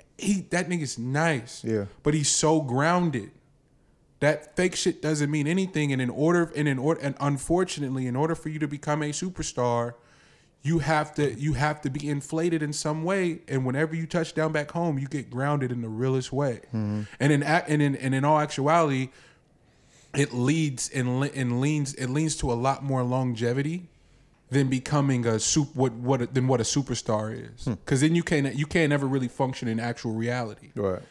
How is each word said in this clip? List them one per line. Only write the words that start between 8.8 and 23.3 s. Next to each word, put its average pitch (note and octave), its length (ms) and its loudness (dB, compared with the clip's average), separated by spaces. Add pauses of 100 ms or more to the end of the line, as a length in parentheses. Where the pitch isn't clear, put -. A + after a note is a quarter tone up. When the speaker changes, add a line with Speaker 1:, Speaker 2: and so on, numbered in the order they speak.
Speaker 1:
a D3 80 -4
superstar, B2 840 -2 (680)
you D#3+ 200 0
have D3+ 340 0
to, D3 240 0
you D3 140 0
have D3 300 0
to C#3+ 80 -2
be C#3+ 180 -6
inflated D#3+ 520 -2
in D3 120 -4
some D#3 320 -4
way. F3+ 420 0
And C3+ 180 -2
whenever D3+ 300 0
you E3 140 -6
touch E3 260 -2
down D#3 160 2
back D3+ 220 -2
home, E3+ 260 0
you C3+ 80 -6
get C3+ 240 -6
grounded C3+ 400 0
in A#2+ 120 -4
the A2+ 60 -6
realest B2+ 440 0
way. C3 300 -2 (120)
Speaker 2:
Mm-hmm. G#2 280 0 (180)
Speaker 1:
And C#3+ 120 6
in C#3+ 120 4
a-, D#3+ 240 2
and D3+ 120 2
in, C#3+ 140 4
and C3+ 180 -2
in C3+ 120 2
all D3+ 160 4
actuality, D3 680 2 (1040)
it C#3 180 2
leads C#3 560 2
and B2+ 300 0
le-, C#3 120 0
and B2 280 0
leans, D3 340 0
it B2+ 140 -4
leans D3+ 300 0
to C3 140 0
a - 20 2
lot C3 280 0
more C3 220 0
longevity B2+ 840 -2 (600)